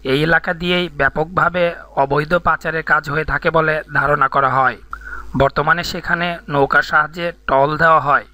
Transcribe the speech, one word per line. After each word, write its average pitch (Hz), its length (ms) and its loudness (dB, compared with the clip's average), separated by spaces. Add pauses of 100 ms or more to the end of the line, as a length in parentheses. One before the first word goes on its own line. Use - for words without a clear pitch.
(120)
এই 143 140 0
এলাকা 165 340 2
দিয়েই 180 260 0 (140)
ব্যাপকভাবে 165 640 0 (380)
অবৈধ 147 300 0 (140)
পাচারের 160 460 -2
কাজ 151 200 2
হয়ে 151 200 -4
থাকে 143 240 -2
বলে 156 180 2 (240)
ধারণা 139 360 2
করা 139 240 2
হয়। 123 180 2 (640)
বর্তমানে 151 420 2 (100)
সেখানে 170 340 -4 (260)
নৌকার 143 380 2
সাহায্যে 160 360 0 (220)
টহল 143 220 2 (120)
দেওয়া 160 240 6
হয়। 131 280 2